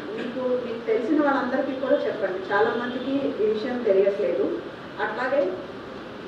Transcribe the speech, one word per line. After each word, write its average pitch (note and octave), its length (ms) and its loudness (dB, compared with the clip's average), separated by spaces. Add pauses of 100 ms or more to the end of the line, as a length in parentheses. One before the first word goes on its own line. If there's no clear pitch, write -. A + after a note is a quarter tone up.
(180)
మీకు, B3 300 -2
మీకు A#3 380 -2
తెలిసిన D4 360 4
వాళ్ళందరికీ C4+ 580 0
కూడా - 260 2
చెప్పండి, G3+ 460 -2
చాలా A3 180 4
మందికి B3 720 -2
ఈ - 20 4
విషయం B3 360 0
తెలియట్లేదు. G3 760 2 (420)
అట్లాగే B3 420 0 (840)